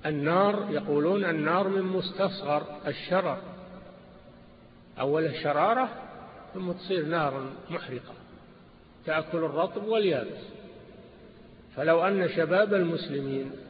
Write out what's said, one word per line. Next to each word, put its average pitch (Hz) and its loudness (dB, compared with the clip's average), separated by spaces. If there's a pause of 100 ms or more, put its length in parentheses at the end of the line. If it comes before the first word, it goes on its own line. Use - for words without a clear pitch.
والنار، 170 2
يقولون 151 2
النار 170 2
من 190 0
مستصغر 185 -2 (240)
الشرر، 165 0 (1600)
أول 151 2 (120)
شرارة 196 4 (680)
ثم 185 -4
تصير 180 -2
نار 139 0 (200)
محرقة 127 -8 (920)
تأكل 160 0
الرطب 165 0
واليابس. 196 2 (1300)
فلو 165 6
أن 190 4
شباب 185 4
المسلمين 139 0 (200)